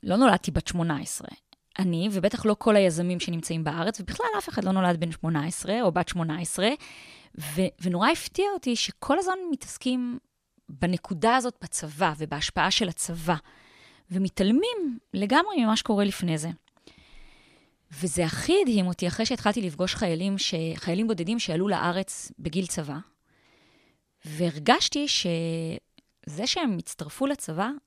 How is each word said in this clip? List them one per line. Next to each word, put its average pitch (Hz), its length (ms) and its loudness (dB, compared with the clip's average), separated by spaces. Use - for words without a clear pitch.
לא 190 120 2
נולדתי 214 360 6
בת 156 160 -2
שמונה 165 320 0
עשרה. - 300 -10
אני, 180 320 2
ובטח 196 340 0
לא 208 140 6
כל 214 160 6
היזמים 175 440 4
שנמצאים 165 440 -2
בארץ, 165 360 -2
ובכלל - 260 -4
אף - 120 -4
אחד - 140 -2
לא 185 80 2
נולד 180 280 4
בן 165 120 -2
שמונה 156 340 -2
עשרה 190 360 -2
או 196 100 4
בת 175 160 0
שמונה 165 340 -2
עשרה, 180 280 0
ו-, 156 300 -2
ונורא 180 280 2
הפתיע - 440 0
אותי 254 220 0
שכל - 440 0
הזמן 370 180 0
מתעסקים 254 680 -4
בנקודה 175 680 0
הזאת 247 260 0
בצבא 156 560 -2
ובהשפעה 156 540 0
של 190 180 2
הצבא, 165 460 -2
ומתעלמים 240 880 2
לגמרי 277 500 2
ממה 220 120 4
שקורה 202 280 2
לפני 175 340 0
זה. 151 120 -4
וזה 165 340 -2
הכי 160 360 0
הדהים 214 260 4
אותי 175 200 -2
אחרי 226 180 0
שהתחלתי 220 360 2
לפגוש 180 340 -2
חיילים 190 420 0
ש-, - 180 -2
חיילים 180 320 -2
בודדים 214 320 -2
שעלו 180 280 0
לארץ 185 720 -2
בגיל 170 280 -2
צבא, 147 300 -6
והרגשתי 165 840 2
שזה 165 1400 -4
שהם 262 300 0
הצטרפו 165 500 -6
לצבא 214 420 -4